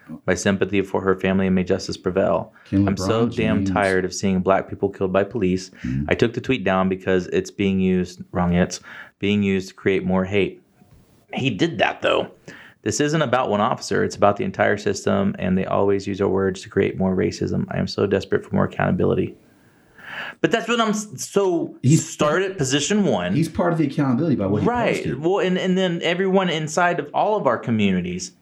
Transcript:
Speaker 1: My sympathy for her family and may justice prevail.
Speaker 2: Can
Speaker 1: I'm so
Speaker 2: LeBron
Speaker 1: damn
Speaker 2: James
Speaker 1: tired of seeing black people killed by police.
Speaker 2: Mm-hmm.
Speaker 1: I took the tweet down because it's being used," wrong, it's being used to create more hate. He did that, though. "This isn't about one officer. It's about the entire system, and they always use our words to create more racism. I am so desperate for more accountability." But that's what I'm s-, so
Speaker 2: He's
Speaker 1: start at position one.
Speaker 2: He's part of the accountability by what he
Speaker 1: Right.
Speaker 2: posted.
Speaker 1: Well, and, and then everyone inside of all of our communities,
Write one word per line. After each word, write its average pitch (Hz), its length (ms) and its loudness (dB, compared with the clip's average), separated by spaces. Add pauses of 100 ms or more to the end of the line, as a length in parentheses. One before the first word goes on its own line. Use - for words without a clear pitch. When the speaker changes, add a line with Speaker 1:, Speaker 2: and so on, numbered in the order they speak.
(280)
Speaker 1:
My 92 80 2
sympathy 98 460 0
for 95 200 -2
her 95 140 2
family 95 320 0
and 92 80 2
may 92 80 2
justice 92 340 -2
prevail. 87 560 -2 (120)
Speaker 2:
Can 98 220 2
Speaker 1:
I'm 98 100 -2
so 110 300 0
Speaker 2:
LeBron - 80 -6
Speaker 1:
damn 110 240 0
Speaker 2:
James 95 120 -2
Speaker 1:
tired 95 340 2
of 90 80 -6
seeing 95 280 0
black 95 280 2
people 98 200 -2
killed 95 240 -2
by 98 100 4
police. 92 460 -2 (140)
Speaker 2:
Mm-hmm. 123 260 -4
Speaker 1:
I 87 60 4
took 117 180 2
the 120 80 -6
tweet 123 240 -2
down 95 240 2
because 92 380 0
it's 92 240 -2
being 98 280 0
used," 92 420 0 (100)
wrong, 87 220 0
it's - 280 0 (380)
being 104 220 0
used 95 280 0
to - 40 -20
create 95 300 0
more 92 220 2
hate. 95 360 -2 (720)
He 123 160 -2
did 127 300 -2
that, - 220 -2
though. - 280 0 (540)
"This 107 160 -2
isn't 147 220 0
about 127 280 0
one 104 120 2
officer. 101 420 0
It's 98 140 -4
about 104 200 4
the 104 60 -4
entire 104 340 0
system, 98 640 0
and 92 180 0
they 92 80 0
always 98 400 0
use 98 160 -6
our 98 80 2
words 95 340 0
to - 60 -16
create 101 280 0
more 95 180 0
racism. 95 560 -2
I 90 80 -2
am 95 80 -2
so - 180 0
desperate 98 400 0
for - 80 -8
more 98 120 2
accountability." 95 720 0 (1040)
But - 120 2
that's 226 180 -2
what 233 100 0
I'm 220 120 2
s-, - 160 -4 (220)
so 180 520 0
Speaker 2:
He's 156 260 4
Speaker 1:
start 156 340 0
at 190 160 -4
position 147 480 0
one. 95 300 0
Speaker 2:
He's 160 140 2
part 170 240 0
of 160 60 -2
the 156 80 2
accountability 135 480 0
by 98 120 -2
what 101 140 0
he - 60 2
Speaker 1:
Right. 226 280 0
Speaker 2:
posted. 135 260 -6
Speaker 1:
Well, 180 180 0
and, 180 180 0
and 180 200 0
then 180 260 0
everyone 185 460 2
inside 160 500 0
of 143 140 -8
all 185 220 2
of 180 120 0
our 113 100 4
communities, 92 760 0 (100)